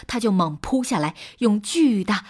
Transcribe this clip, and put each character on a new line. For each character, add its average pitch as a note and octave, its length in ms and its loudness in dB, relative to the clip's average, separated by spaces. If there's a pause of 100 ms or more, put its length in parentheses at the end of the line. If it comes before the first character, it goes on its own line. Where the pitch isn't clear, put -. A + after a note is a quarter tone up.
它 B3 120 -4
就 A3 120 2
猛 E3+ 260 0
扑 C4 260 -2
下 A#3 160 -2
来， D3+ 160 -2 (240)
用 G#3+ 220 2
巨 B3 420 2
大 G3+ 260 -2